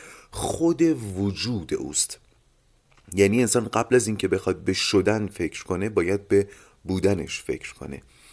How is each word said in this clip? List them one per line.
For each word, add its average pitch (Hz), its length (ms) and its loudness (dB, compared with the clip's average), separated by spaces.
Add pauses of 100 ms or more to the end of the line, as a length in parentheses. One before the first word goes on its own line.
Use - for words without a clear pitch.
(320)
خود - 500 -2 (360)
وجود 101 560 -4
اوست. - 460 -4 (960)
یعنی 98 280 6
انسان 113 240 2
قبل 113 300 2
از 113 120 4
اینکه 104 200 -2
بخواد 92 360 0
به 95 100 0
شدن 104 540 2
فکر - 360 -8
کنه 95 260 -4
باید 95 380 0
به 101 200 4 (360)
بودنش 92 580 0
فکر - 320 -8
کنه. - 280 -14 (320)